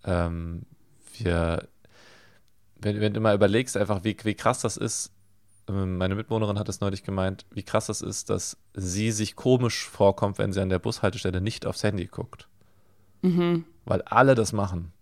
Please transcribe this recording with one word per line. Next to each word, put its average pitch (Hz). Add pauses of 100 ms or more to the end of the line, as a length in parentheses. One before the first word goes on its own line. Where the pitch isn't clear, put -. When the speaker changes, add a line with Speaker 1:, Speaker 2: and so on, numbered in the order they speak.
Speaker 1:
Ähm, 85 (540)
wir, 85 (1120)
wenn, 104
wenn 107
du 113
mal 107
überlegst, 104
einfach 101
wie, 107
wie 107
krass -
das 110
ist, - (560)
ähm, 95
meine 92
Mitbewohnerin 107
hat 104
es 98
neulich 98
gemeint, 95
wie 101
krass -
das 107
ist, -
dass - (160)
sie 101
sich 107
komisch 123
vorkommt, 101
wenn 101
sie 95
an 95
der 92
Bushaltestelle 92
nicht 110
aufs -
Handy 101
guckt. - (720)
Speaker 2:
Mhm. 175 (200)
Speaker 1:
Weil -
alle 131
das 113
machen. 92 (100)